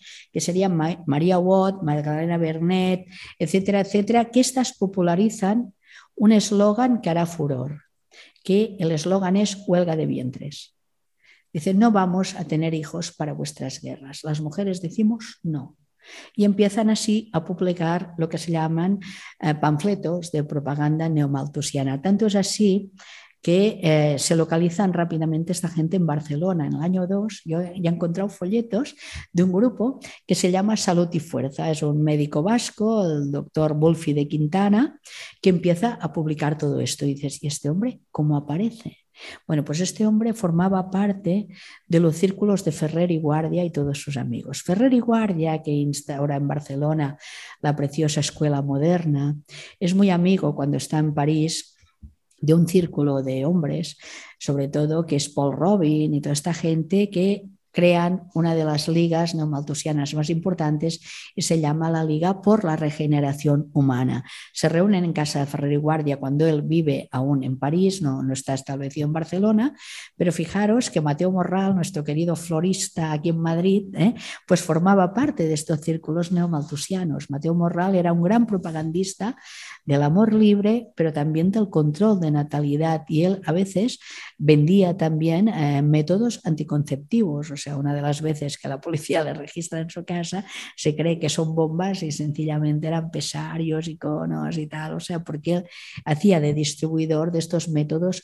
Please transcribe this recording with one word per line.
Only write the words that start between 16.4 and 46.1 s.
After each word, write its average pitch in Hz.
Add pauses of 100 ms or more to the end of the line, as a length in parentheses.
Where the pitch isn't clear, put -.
empiezan 208
así 220
a 160
publicar 175
lo 165
que 165
se 165
llaman, 165 (420)
eh, 156
panfletos 165
de 147
propaganda 147
neomalthusiana. 143
Tanto 196
es 196
así 196 (480)
que, 196
eh, 151
se -
localizan 170
rápidamente 165
esta 175
gente 160
en 175
Barcelona. 151
En 143
el 139
año 180
dos, 202
yo 165
ya 175
he -
encontrado 175
folletos 226 (360)
de 170
un 185
grupo 240 (260)
que 180
se 180
llama 196
Salud 175
y 165
Fuerza. 143
Es 151
un 151
médico 151
vasco, 220
el 143
doctor 151
Wolfi 160
de 147
Quintana, 196 (420)
que 190
empieza 170
a 156
publicar 151
todo 139
esto. 123
Y 139
dices, 139
"¿Y 151
este 147
hombre 202 (100)
cómo 151
aparece?". 156 (500)
Bueno, 151
pues 151
este 185
hombre 214
formaba 185
parte 196 (400)
de 165
los 165
círculos 196
de 160
Ferrer 160
y 160
Guardia 160
y 170
todos 143
sus 143
amigos. 127
Ferrer 233
y 247
Guardia, 190
que 151
instaura 143